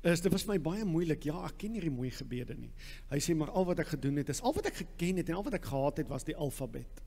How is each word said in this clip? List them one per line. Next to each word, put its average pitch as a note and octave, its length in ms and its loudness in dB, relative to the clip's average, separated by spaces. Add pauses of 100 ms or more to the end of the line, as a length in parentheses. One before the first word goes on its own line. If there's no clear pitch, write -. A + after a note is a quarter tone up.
is, E3+ 180 6
dit F3+ 100 6
was G3 120 4
vir G#3+ 100 2
my F#3 60 4
baie F3+ 260 0
moeilik. E3 380 2
Ja, E3+ 220 -2
ek - 120 -6
ken G#3+ 140 -4
nie A3 100 -2
die E3 80 2
mooi B2+ 220 -2
gebede B2 460 -6
nie." A#2 140 -10 (380)
Hy C#3+ 80 0
sê, E3 180 2
"Maar D#3 160 0
al F#3 140 4
wat F3 140 2
ek D#3 80 0
gedoen C#3+ 300 0
het, C#3+ 120 -2
is C3+ 120 -2
al C4 120 2
wat G#4 120 0
ek G4 100 0
geken F3+ 420 0
het E3 120 0
en E3 60 2
al G3 80 -2
wat C4 100 -2
ek - 120 -2
gehad C#3 320 2
het, D3+ 120 0
was C3 140 -4
die D3+ 120 -2
alfabet." B2+ 720 -4